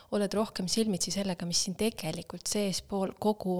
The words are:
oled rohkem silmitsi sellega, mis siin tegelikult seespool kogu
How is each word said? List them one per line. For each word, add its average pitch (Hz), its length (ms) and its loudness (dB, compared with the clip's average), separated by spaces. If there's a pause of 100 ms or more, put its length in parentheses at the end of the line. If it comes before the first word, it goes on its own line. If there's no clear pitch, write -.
(120)
oled 202 180 2
rohkem 202 400 0
silmitsi 214 400 2
sellega, 190 320 -2
mis 175 220 0
siin 185 100 -2
tegelikult 175 720 -4
seespool 196 720 0
kogu 202 420 2